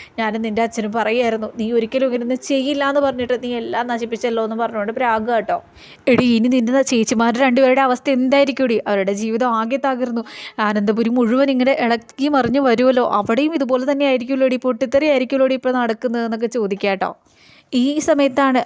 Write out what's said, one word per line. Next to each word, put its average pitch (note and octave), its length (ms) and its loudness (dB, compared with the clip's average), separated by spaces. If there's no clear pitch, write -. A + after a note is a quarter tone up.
ഞാനും A3 220 -2
നിൻ്റെ A3 200 -2
അച്ഛനും A3 300 -4
പറയായിരുന്നു, A3 640 0
നീ A3+ 140 -4
ഒരിക്കലും A#3+ 340 0
ഇങ്ങനെയൊന്നും B3 320 -2
ചെയ്യില്ല C#4 520 -2
എന്ന് C#4+ 120 0
പറഞ്ഞിട്ട് B3 420 -2
നീ B3 100 -6
എല്ലാം A#3 340 -4
നശിപ്പിച്ചല്ലോ" A#3 560 -4
എന്ന് A3 120 -4
പറഞ്ഞുകൊണ്ട് A3+ 380 -4
പ്രാഗ് A3+ 340 -2
കേട്ടോ. G#3+ 320 0
"എടി, B3 280 4
ഇനി A3+ 120 2
നിൻ്റെ B3 240 2
ന-, B3+ 100 4
ചേച്ചിമാരുടെ A#3 580 0
രണ്ടുപേരുടെ C4 420 4
അവസ്ഥ B3+ 280 0
എന്തായിരിക്കും C4+ 540 2
എടി? A#3 240 2
അവരുടെ G3+ 260 0
ജീവിതം A3 240 -4
ആകെ A3+ 220 -2
തകർന്നു. B3 460 -4
ആനന്ദപുരി G#3+ 500 0
മുഴുവൻ B3+ 400 2
ഇങ്ങനെ B3+ 300 2
ഇളക്കി A#3 480 -2
മറിഞ്ഞു C4+ 320 2
വരുമല്ലോ, B3 500 4
അവിടെയും A3+ 460 0
ഇതുപോലെ C4 360 0
തന്നെ C#4+ 140 0
ആയിരിക്കുമല്ലോ C4 420 0
എടി, B3+ 100 0
പൊട്ടിത്തെറി B3+ 480 0
ആയിരിക്കുമല്ലോ C4 420 2
എടി C4 80 0
ഇപ്പോൾ B3+ 160 -2
നടക്കുന്നത്" A#3 540 -2
എന്നൊക്കെ A3+ 220 -4
ചോദിക്കാം G#3 300 -2
കേട്ടോ. F#3+ 220 -2
ഈ C4+ 260 0
സമയത്താണ് C#4 680 2